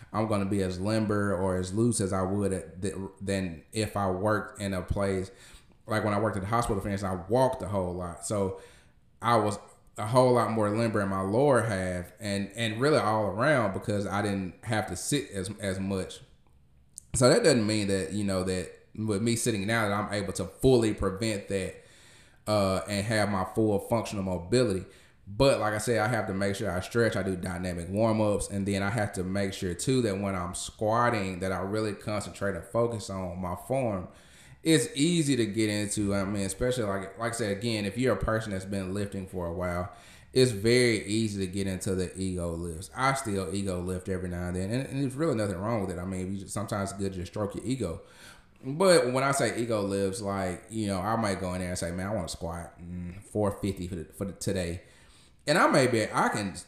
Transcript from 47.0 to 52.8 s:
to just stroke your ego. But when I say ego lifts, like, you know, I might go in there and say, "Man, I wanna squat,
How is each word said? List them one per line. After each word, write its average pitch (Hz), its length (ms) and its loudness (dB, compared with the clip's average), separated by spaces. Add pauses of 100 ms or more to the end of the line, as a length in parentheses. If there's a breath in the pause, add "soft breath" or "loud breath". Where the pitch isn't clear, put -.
to 92 80 -8
just 85 120 -8
stroke 101 220 -4
your - 100 -8
ego. 104 360 -4 (640 loud breath)
But 147 480 6
when 131 100 2
I 139 80 4
say 113 260 2
ego 113 260 0
lifts, 98 380 0
like, 95 480 -2
you 110 200 -2
know, 98 100 0
I 104 160 0
might 101 260 0
go 90 140 -4
in 92 60 -4
there 90 80 -4
and 90 100 -4
say, 85 140 -2
"Man, 92 160 -4
I 104 40 -4
wanna 90 160 -4
squat, 85 440 -8 (100)